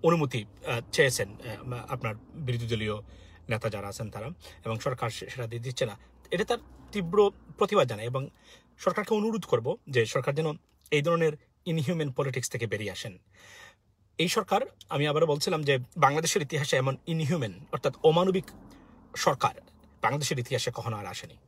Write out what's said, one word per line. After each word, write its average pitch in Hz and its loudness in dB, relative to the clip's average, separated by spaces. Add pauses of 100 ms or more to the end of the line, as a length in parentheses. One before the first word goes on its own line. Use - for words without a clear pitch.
অনুমতি, 147 4 (220)
আহ, 120 -2 (100)
চেয়েছেন, 123 2
আহ, 113 -10 (160)
আপনার 120 -4 (180)
বিরোধী 123 -4
দলীয় 107 -2 (560)
নেতা 110 -2
যারা 101 -8
আছেন 101 -8
তারা, 107 -10 (360)
এবং 113 -4
সরকার 123 -2
সে-, - -10
সেটা 120 -8
দিয়ে 117 -8
দিচ্ছে 127 -2
না। 104 -8 (340)
এটা 175 0
তার 240 0 (340)
তীব্র 202 4 (260)
প্রতিবাদ 190 4
জানায় 110 -6
এবং 131 -4 (500)
সরকারকে 196 0
অনুরোধ 214 0
করব 123 0 (120)
যে 120 2
সরকার 139 -2
যেন 156 -2 (340)
এই 147 4
ধরনের 165 2 (320)
ইনহিউম্যান 160 0
পলিটিক্স 131 -2
থেকে 117 -4
বেরিয়ে 101 -4
আসেন। 92 -12 (1000)
এই 170 0
সরকার, 196 2 (280)
আমি 151 0
আবারও 151 4
বলছিলাম 156 0
যে 139 2 (180)
বাংলাদেশের 160 4
ইতিহাসে 143 0
এমন 131 2 (100)
ইনহিউম্যান, 147 -2
অর্থাৎ - -2
অমানবিক 180 6 (680)
সরকার - 2 (480)
বাংলাদেশের 139 0
ইতিহাসে 120 -2
কখনো 113 -6
আর 101 -10
আসেনি। - -14 (100)